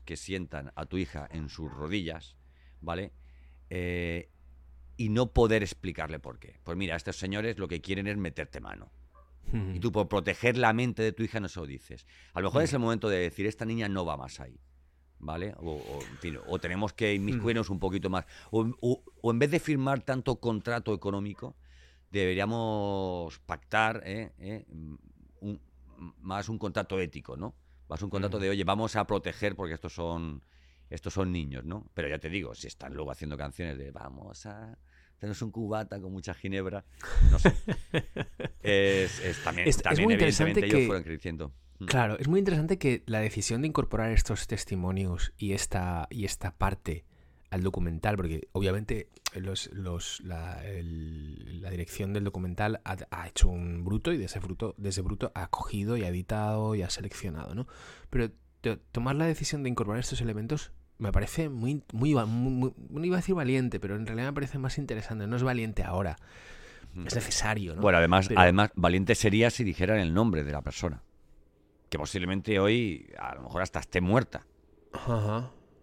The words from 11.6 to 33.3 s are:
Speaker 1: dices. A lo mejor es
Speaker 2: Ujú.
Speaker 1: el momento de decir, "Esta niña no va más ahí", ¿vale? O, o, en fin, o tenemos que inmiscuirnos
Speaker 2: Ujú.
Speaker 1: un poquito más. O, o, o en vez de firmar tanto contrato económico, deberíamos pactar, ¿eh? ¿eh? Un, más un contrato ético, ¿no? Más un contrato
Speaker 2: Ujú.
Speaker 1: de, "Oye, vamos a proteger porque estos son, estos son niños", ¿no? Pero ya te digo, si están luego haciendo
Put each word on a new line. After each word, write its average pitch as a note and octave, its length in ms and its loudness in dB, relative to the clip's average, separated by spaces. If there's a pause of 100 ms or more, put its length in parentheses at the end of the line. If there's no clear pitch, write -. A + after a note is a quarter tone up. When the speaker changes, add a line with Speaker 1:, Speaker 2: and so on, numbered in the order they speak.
Speaker 1:
dices. C2+ 400 -14 (280)
A F2 80 -2
lo F#2+ 80 2
mejor C#3 140 4
es D#3 80 2
Speaker 2:
Ujú. C#3 60 0
Speaker 1:
el - 40 2
momento A2+ 280 0
de F#2+ 80 2
decir, F2+ 280 -2
"Esta A2 200 -4
niña A2+ 240 -2
no F#2+ 160 -2
va D2+ 120 -4
más C2+ 220 -12
ahí", B1 200 -16 (600)
¿vale? E2+ 380 -6
O, E2 140 -6
o, C#2 360 -8
en C2 120 -16
fin, D#2 240 -6
o F#2 160 -2
tenemos F#2+ 340 -4
que G#2 200 2
inmiscuirnos A2+ 540 0
Speaker 2:
Ujú. G2 60 -4
Speaker 1:
un F2 60 -4
poquito F#2 300 -2
más. F#2 160 -2 (260)
O, A2+ 180 2 (120)
o, B2 220 2 (180)
o A#2 100 2
en A#2 80 2
vez C#3+ 120 4
de A#2+ 80 2
firmar C3+ 420 0
tanto B2+ 380 -2
contrato A2+ 540 -2
económico, G2+ 600 -4 (560)
deberíamos G2 1300 0
pactar, A2 640 0
¿eh? G#2 340 -8
¿eh? G2+ 260 -10 (760)
Un, G2+ 180 -6 (600)
más G2 300 -6
un A2+ 80 -4
contrato G2 420 -2
ético, C#2+ 380 -6
¿no? F#2+ 180 -10 (320)
Más D#2 160 -8
un G2+ 60 -6
contrato G2+ 280 -2
Speaker 2:
Ujú. G2 60 -2
Speaker 1:
de, F#2+ 80 2
"Oye, G2 120 0
vamos G#2 320 0
a G#2 120 2
proteger G2 480 -2
porque F2 180 -6
estos E2 200 -10
son, E2 500 -6 (460)
estos F2 240 -8
son F#2 180 0
niños", C#2 340 -4
¿no? F#2+ 280 -10
Pero E2 140 -2
ya D2+ 120 -4
te - 100 -8
digo, D#2+ 240 -4
si - 140 -14
están C2+ 260 -14
luego C#2+ 180 -6
haciendo D2 260 -8